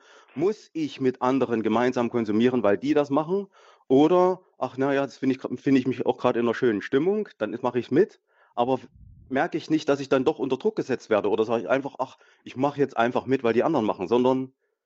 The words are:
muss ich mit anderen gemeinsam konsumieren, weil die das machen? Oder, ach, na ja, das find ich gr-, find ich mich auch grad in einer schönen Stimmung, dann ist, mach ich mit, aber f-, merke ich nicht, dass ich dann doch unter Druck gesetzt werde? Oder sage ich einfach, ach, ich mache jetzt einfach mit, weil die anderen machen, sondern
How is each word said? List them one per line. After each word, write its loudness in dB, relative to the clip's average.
muss -4
ich -8
mit -2
anderen 0
gemeinsam 0
konsumieren, 0
weil 2
die -2
das 0
machen? -2
Oder, 4
ach, -6
na 0
ja, 2
das -8
find 0
ich -4
gr-, -8
find 2
ich 0
mich -4
auch 0
grad 0
in 0
einer 0
schönen 0
Stimmung, -2
dann -6
ist, -10
mach -4
ich -6
mit, 0
aber 0
f-, -8
merke -2
ich -10
nicht, 0
dass 0
ich -10
dann 2
doch 0
unter -2
Druck -2
gesetzt -4
werde? 2
Oder 2
sage -2
ich -6
einfach, -2
ach, -8
ich -18
mache -2
jetzt -2
einfach 0
mit, 0
weil 4
die 2
anderen 0
machen, -4
sondern 2